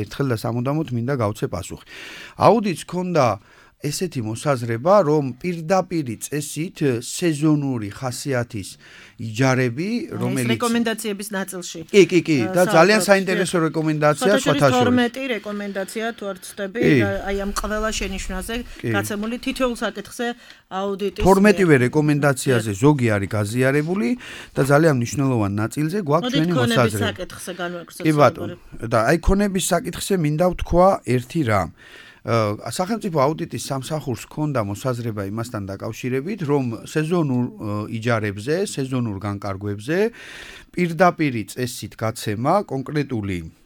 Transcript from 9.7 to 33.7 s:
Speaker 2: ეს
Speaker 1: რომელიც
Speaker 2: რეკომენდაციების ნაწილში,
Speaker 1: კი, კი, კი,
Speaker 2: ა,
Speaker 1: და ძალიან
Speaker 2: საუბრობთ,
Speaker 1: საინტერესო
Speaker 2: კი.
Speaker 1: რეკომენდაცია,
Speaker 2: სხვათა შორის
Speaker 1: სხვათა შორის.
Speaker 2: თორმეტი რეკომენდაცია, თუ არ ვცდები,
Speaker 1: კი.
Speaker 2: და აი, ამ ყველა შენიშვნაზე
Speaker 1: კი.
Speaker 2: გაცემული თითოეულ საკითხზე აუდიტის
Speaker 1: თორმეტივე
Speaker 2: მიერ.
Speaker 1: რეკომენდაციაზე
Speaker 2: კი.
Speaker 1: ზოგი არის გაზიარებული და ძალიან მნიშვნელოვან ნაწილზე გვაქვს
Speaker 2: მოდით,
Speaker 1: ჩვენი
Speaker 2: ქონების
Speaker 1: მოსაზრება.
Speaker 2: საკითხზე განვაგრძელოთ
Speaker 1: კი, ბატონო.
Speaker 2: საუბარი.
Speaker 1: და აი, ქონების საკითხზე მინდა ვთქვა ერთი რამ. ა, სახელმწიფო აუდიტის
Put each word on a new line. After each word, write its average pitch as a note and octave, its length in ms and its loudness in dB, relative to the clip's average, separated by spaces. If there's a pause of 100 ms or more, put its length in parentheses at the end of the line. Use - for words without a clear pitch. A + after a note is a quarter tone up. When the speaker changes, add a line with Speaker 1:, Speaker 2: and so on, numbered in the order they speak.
Speaker 2:
ეს - 80 -8
Speaker 1:
რომელიც B2 320 -2
Speaker 2:
რეკომენდაციების A3+ 840 -2
ნაწილში, F#3+ 540 -8
Speaker 1:
კი, G3+ 240 8
კი, F3 160 4
კი, D#3 160 2
Speaker 2:
ა, - 160 -2
Speaker 1:
და F3 80 6
ძალიან F#3 360 6
Speaker 2:
საუბრობთ, G3+ 100 2
Speaker 1:
საინტერესო G3 460 2
Speaker 2:
კი. E3 100 4
Speaker 1:
რეკომენდაცია, D#3 680 2
Speaker 2:
სხვათა C4 80 4
შორის - 160 2
Speaker 1:
სხვათა D3 160 6
შორის. B3+ 80 4
Speaker 2:
თორმეტი B3 480 2
რეკომენდაცია, G3+ 760 -6 (120)
თუ - 80 -14
არ G3 120 -6
ვცდები, G3 440 -8
Speaker 1:
კი. G3 160 6
Speaker 2:
და A2+ 120 4 (120)
აი, G3 160 -4
ამ G3 160 -4
ყველა G#3+ 400 -2
შენიშვნაზე F#3+ 640 -6
Speaker 1:
კი. - 400 -8
Speaker 2:
გაცემული G#3 480 -4
თითოეულ C4 320 -2
საკითხზე G#3+ 500 -6 (460)
აუდიტის G3 560 -4
Speaker 1:
თორმეტივე F#3+ 480 8
Speaker 2:
მიერ. A#2+ 100 4
Speaker 1:
რეკომენდაციაზე C#3 840 2
Speaker 2:
კი. F#2+ 80 -6
Speaker 1:
ზოგი C3+ 320 6
არის G2 160 0
გაზიარებული C3+ 800 0 (480)
და D3 80 2
ძალიან D3 320 6
მნიშვნელოვან A#2 560 0
ნაწილზე D3 480 -2
გვაქვს D#3 260 0
Speaker 2:
მოდით, B3 140 0
Speaker 1:
ჩვენი F3 160 2
Speaker 2:
ქონების A#3 240 2
Speaker 1:
მოსაზრება. A3+ 260 2
Speaker 2:
საკითხზე F#3+ 440 -8 (100)
განვაგრძელოთ F3 480 -8
Speaker 1:
კი, D#3+ 80 4
ბატონო. G#2+ 400 2
Speaker 2:
საუბარი. - 320 -12
Speaker 1:
და A#2 160 2
აი, D3 160 4
ქონების F#3+ 480 2
საკითხზე F3 480 -2
მინდა D3+ 320 2
ვთქვა F3 400 4 (160)
ერთი B2 400 0
რამ. G2+ 260 2 (540)
ა, A2 340 0 (160)
სახელმწიფო F#3 480 -2
აუდიტის D3+ 480 -2